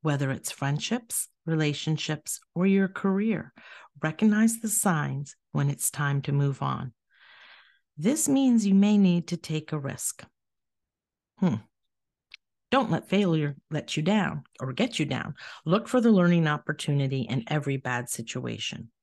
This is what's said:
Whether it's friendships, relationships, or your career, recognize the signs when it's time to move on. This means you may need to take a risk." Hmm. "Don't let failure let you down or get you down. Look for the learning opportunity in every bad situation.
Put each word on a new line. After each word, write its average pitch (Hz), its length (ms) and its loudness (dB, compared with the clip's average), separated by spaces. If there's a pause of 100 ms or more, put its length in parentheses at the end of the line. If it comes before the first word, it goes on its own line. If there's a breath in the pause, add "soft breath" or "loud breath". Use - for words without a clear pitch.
Whether 143 300 0
it's - 200 -6
friendships, - 760 -4 (160)
relationships, 156 960 -2 (140)
or 175 120 0
your 196 220 4
career, 196 640 -2 (500 loud breath)
recognize 214 560 2
the 220 120 -6
signs 143 680 -2 (160)
when 143 160 0
it's - 220 -4
time 143 320 -2
to 143 100 -4
move 143 300 0
on. 131 320 -6 (1000 soft breath)
This 226 300 -2
means 262 400 4
you 196 80 4
may 202 220 6
need 180 320 4
to 175 80 -4
take 156 360 -6
a 156 60 -4
risk." - 460 -8 (1120)
Hmm. 165 180 2 (1120)
"Don't 262 200 2
let - 200 -2
failure 160 440 2 (160)
let - 260 -6
you - 60 -2
down 180 420 0 (160)
or 131 120 -6
get 196 260 -2
you 156 60 2
down. 135 320 -6 (280 loud breath)
Look 196 240 0
for 254 120 2
the 233 100 6
learning 175 380 6
opportunity 143 720 -2
in 131 240 -4
every 139 300 -2
bad 123 320 -4
situation. 113 840 -8 (120)